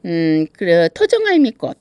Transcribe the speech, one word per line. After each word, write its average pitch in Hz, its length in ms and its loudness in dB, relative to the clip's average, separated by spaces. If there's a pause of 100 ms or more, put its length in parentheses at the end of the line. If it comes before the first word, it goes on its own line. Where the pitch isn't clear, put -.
음, 160 460 -2
그 170 440 0
토종 427 320 0
할미꽃 269 540 0